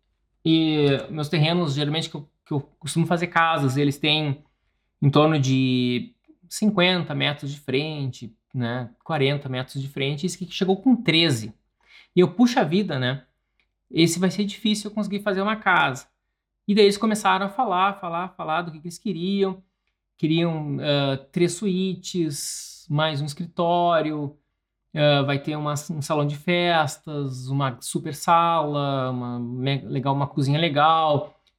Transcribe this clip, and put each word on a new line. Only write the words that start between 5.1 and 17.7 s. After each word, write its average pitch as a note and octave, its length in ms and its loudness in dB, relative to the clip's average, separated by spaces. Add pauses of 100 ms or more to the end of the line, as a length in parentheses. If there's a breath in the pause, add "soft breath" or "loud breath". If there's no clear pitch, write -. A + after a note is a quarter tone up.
de B2+ 760 0 (340)
cinquenta F3+ 640 0
metros C#3 360 -4
de C#3+ 80 -12
frente, C3+ 760 -4 (180)
né? B2 360 -4 (140)
Quarenta C#3+ 460 0
metros C3 320 -6
de C#3 60 -10
frente, C#3+ 380 -4
esse F3+ 180 -6
aqui F3 100 -12
chegou F#3+ 240 0
com B3 180 4
treze. D#3+ 580 2 (600 soft breath)
E F3+ 40 8
eu, F3+ 140 4
"Puxa A#3+ 300 4
vida, E3+ 360 0
né? B2+ 260 -2 (640)
Esse E3+ 300 2
vai F#3 100 2
ser G3+ 160 -2
difícil G#3 440 -4
eu G3+ 60 -12
conseguir G#3 260 -4
fazer G3 200 -2
uma G#3+ 140 -2
casa." D#3+ 520 0 (600)
E G3+ 80 2
daí G#3 100 8
eles G3+ 120 4
começaram G3+ 500 0
a - 20 -6
falar, G3 500 0